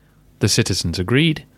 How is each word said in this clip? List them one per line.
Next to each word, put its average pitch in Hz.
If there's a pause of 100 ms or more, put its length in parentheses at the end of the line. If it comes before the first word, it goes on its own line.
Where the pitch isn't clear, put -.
(400)
The 104
citizens 92
agreed, 139 (120)